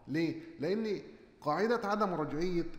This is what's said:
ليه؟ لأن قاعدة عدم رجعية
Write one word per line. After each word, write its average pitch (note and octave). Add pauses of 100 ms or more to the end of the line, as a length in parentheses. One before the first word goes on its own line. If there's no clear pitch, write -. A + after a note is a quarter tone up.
ليه؟ D3+ (180)
لأن G3 (400)
قاعدة G#3
عدم G#3
رجعية D#3+ (120)